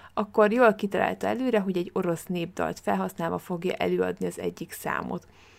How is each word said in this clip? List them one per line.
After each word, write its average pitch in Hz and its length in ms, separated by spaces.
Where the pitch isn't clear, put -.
akkor 208 380
jól 226 240
kitalálta 190 520
előre, 226 320
hogy 185 180
egy 175 160
orosz 175 320
népdalt 175 540
felhasználva 185 580
fogja 180 360
előadni 180 520
az 175 140
egyik 175 320
számot. - 560